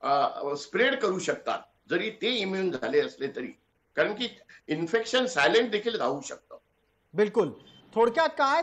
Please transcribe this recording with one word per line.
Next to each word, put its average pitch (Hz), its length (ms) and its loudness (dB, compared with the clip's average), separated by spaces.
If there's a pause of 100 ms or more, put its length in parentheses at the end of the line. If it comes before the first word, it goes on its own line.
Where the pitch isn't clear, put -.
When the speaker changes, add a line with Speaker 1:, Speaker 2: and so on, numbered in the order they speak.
Speaker 1:
अ, 139 280 2 (260)
spread 262 440 0
करू 190 180 0
शकतात 127 400 -4 (320)
जरी 196 200 -2
ते 214 200 -4
इम्युन 190 400 -2
झाले 131 300 0
असले 135 360 -4
तरी, 127 100 -8 (500)
कारण 170 180 2
की 240 140 -4 (400)
infection 220 580 0
silent 208 440 4
देखील 214 300 -2
राहू 131 200 -2
शकतं. - 360 -16 (580)
Speaker 2:
बिलकुल. 202 360 2 (440)
थोडक्यात 233 340 4
काय 294 340 2